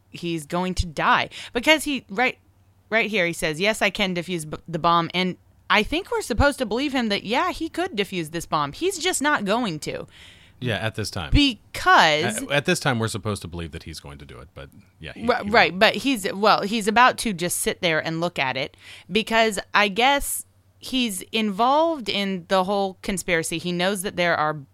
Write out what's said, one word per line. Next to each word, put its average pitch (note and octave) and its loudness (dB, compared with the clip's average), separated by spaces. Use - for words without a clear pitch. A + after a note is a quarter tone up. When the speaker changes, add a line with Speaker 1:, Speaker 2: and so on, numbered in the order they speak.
Speaker 1:
he's E3 -6
going F3+ -2
to F3+ -2
die. E3 0
Because C#4+ 2
he, C#4+ -4
right, A#3 -2
right A3 0
here, F#3+ 0
he E3+ 0
says, D#3+ -4
"Yes, G#3 0
I G3+ 2
can F#3 -2
defuse E3 -4
b-, D3+ -10
the E3+ -4
bomb." E3+ 2
And F#3 0
I G#3 4
think E4 -4
we're A4+ 0
supposed C4 2
to C4 -2
believe B3+ -2
him A#3+ 0
that, G3+ -2
yeah, D4 -2
he D#4+ -6
could E4+ -6
defuse F3+ -4
this E3 -6
bomb. D3 -2
He's F4+ -2
just F4 -2
not C#4 0
going G3+ 0
to. - -8
Speaker 2:
Yeah, A#2+ -2
at G#2+ -4
this G#2 -4
time. D#2+ -6
Speaker 1:
Because A3 4
Speaker 2:
At, - -6
at C#3+ 2
this F3+ 2
time, B2 0
we're A2+ 0
supposed G#2 -4
to F2 -10
believe E2 -8
that G2 -10
he's D#2+ -14
going C#2+ -16
to C#2+ -18
do C#2 -18
it, - -20
but - -16
yeah. D#3 -12
He, G#3+ -10
Speaker 1:
Ri-, - 0
Speaker 2:
he G3+ -6
Speaker 1:
right, G3 4
Speaker 2:
won't. F#3 -2
Speaker 1:
but - 6
he's, G#3+ -2
well, F#3+ 4
he's G#3 -2
about A#3 4
to A3+ -2
just E3+ -4
sit - -4
there E3 2
and D#3+ -4
look E3+ -4
at C3 -2
it - -8
because A3 2
I G#3 4
guess C4 0
he's A#3+ -2
involved A#3+ 2
in F#3+ -2
the F#3+ 4
whole G3 -2
conspiracy. E3+ -2
He F3 -4
knows F3+ 0
that G#3 -6
there F3 2
are D3+ 0